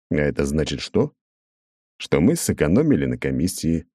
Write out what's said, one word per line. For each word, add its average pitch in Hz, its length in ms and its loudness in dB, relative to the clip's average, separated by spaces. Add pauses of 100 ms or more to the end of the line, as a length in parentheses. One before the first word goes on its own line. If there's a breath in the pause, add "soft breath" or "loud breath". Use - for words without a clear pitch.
А 82 60 -2
это 73 300 0
значит 73 360 -2
что? 143 320 -2 (840)
Что - 220 0
мы 123 160 4
сэкономили 98 680 2
на 62 120 -2
комиссии. 78 760 -2